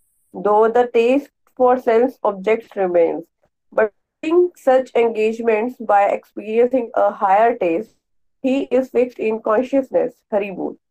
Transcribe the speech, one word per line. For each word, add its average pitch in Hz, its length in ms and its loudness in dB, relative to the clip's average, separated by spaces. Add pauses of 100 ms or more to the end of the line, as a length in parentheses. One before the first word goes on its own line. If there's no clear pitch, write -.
(360)
though 208 380 2
the 247 120 2 (100)
taste 254 360 0 (300)
for 247 260 2
sense 233 240 2 (140)
objects 214 520 -4
remains, 170 440 0 (580)
but 220 80 2 (380)
in 349 240 2 (200)
such 254 260 2
engagements 226 920 -2
by 202 300 2
experiencing 233 680 -2 (100)
a 202 140 2 (120)
higher 220 400 2
taste, 165 280 -2 (540)
he 277 280 -2
is 262 100 2 (120)
fixed 254 240 -2
in 220 280 -4
consciousness। 254 640 -2 (220)
hari 202 180 -2
bol। 160 240 -10 (160)